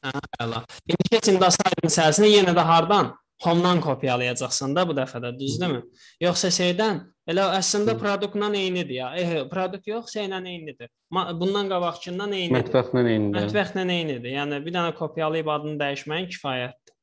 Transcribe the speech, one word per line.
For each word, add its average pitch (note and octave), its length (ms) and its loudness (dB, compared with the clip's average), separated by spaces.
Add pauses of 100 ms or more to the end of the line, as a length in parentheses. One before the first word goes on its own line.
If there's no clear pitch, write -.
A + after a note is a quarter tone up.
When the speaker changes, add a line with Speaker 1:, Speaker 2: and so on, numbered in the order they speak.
Speaker 1:
Hə, C3+ 80 -4 (280)
əla. A2+ 200 -4 (280)
İndi - 220 0
keç A3 180 4
indi F#3 180 6
aside-in F3 440 2
içərisinə E3 400 6
yenə G3 240 8
də F3 80 6
hardan? E3 540 4 (260)
Home-dan F3 400 4
kopyalayacaqsan B2+ 920 -2
da F3+ 120 2
bu D#3+ 60 -2
dəfə B2+ 260 -4
də, B2 200 -8
düzdürmü? C#3+ 420 -2 (400)
Yoxsa F3 260 2
şeydən, F3+ 520 0 (280)
elə F3+ 160 2 (140)
əslində G#3 360 0
Speaker 2:
Hı. A3 60 -4
Speaker 1:
produktla G3+ 560 -2
eynidir F3+ 340 -2
ya. B2+ 280 -6
Eh, E3+ 320 -2
produkt F#3 380 -6
yox, A#3 280 -8
şeylə F#3+ 320 -6
eynidir. D#3 420 -12 (220)
Ma-, F3 280 -4
bundan G3 280 0
qabaqkindən F3+ 640 -4
eynidir. F3 280 2
Speaker 2:
Mətbəxlə B2 480 2
eynidir. G#2+ 300 2
Speaker 1:
Mətbəxlə F3+ 520 0
eynidir. D3 380 -4
Yəni C#3+ 360 -4
bir E3+ 80 -8
dənə E3+ 220 0
kopyalayıb D#3 520 -2
adını D3+ 320 -2
dəyişməyin D3+ 500 -4
kifayətdir. C3 720 -6